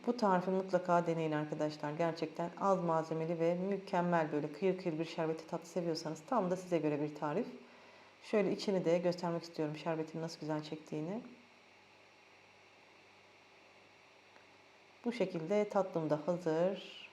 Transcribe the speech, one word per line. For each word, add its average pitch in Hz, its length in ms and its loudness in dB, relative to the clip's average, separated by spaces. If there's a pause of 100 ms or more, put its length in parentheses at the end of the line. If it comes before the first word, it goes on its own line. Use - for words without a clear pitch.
bu 240 100 2
tarifi 185 320 4
mutlaka 185 580 2
deneyin 160 240 0
arkadaşlar. 151 600 -2
Gerçekten 165 580 -2 (120)
az 190 220 4
malzemeli 160 560 0
ve 170 160 4
mükemmel, 175 760 2
böyle 147 200 0
kıyır 185 260 0
kıyır 160 220 -2
bir 165 60 -2
şerbetli 160 420 -2
tatlı 160 180 -6
seviyorsanız 160 640 -4
tam 196 220 2
da 185 40 2
size 180 220 0
göre 151 240 2
bir 151 140 -2
tarif. 165 320 -2 (760)
Şöyle 202 280 2
içini 190 340 0
de 170 120 6
göstermek 175 460 0
istiyorum, 151 340 -4
şerbetin 160 440 -4
nasıl 165 180 -8
güzel 151 240 -4
çektiğini. 156 580 -8 (3750)
Bu 240 60 2
şekilde 190 580 0
tatlım 185 400 0
da 151 160 4
hazır. 175 880 0